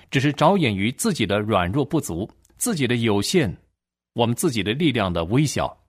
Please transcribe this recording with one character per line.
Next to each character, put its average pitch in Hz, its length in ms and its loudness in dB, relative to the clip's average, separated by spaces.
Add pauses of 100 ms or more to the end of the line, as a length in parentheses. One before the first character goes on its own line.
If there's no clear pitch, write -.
(100)
只 139 100 0
是 147 100 2
着 160 280 4
眼 113 180 0
于 104 160 0
自 - 180 -2
己 120 160 0
的 101 140 0
软 98 320 0
弱 143 100 0
不 151 160 -2
足、 101 320 -4 (280)
自 240 160 -2
己 139 120 0
的 120 100 0
有 107 260 2
限、 127 340 0 (560)
我 117 140 2
们 117 100 0
自 175 140 0
己 113 120 -2
的 104 120 -2
力 151 180 2
量 101 180 0
的 85 140 -2
微 127 220 2
小， 76 280 -4 (140)